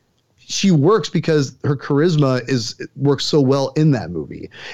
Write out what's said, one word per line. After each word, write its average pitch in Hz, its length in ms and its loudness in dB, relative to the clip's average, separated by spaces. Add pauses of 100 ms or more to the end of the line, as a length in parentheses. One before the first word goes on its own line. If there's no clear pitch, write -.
(460)
she - 260 0
works 170 380 4
because 151 540 0
her 143 120 0
charisma 139 760 0
is, 120 260 -4 (220)
works 139 260 0
so 160 160 0
well 135 380 2
in 156 140 4
that 90 200 -2
movie. 80 380 -10 (240)